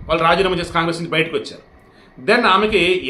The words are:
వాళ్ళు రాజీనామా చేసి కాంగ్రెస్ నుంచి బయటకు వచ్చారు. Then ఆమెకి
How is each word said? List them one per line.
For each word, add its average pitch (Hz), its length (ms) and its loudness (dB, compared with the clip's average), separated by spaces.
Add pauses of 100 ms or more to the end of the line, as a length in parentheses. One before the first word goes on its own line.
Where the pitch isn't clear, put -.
వాళ్ళు 165 200 0
రాజీనామా 180 280 2
చేసి 170 220 -6
కాంగ్రెస్ 165 220 -2
నుంచి 156 160 -6
బయటకు 160 240 -2
వచ్చారు. - 240 -16 (640)
Then 233 160 2 (120)
ఆమెకి 202 280 2 (260)